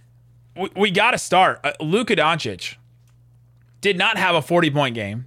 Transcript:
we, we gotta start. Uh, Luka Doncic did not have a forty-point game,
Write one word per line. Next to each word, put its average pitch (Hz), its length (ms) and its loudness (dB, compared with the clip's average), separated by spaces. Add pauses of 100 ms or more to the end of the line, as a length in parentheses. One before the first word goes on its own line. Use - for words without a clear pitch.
(560)
we, 185 200 -6
we 202 140 2
gotta 214 280 2
start. 175 460 2
Uh, 143 160 -2
Luka 190 360 0
Doncic 151 580 -2 (1080)
did 190 160 0
not 208 180 0
have 185 180 0
a 160 80 2
forty-point 147 540 0
game, 110 300 -6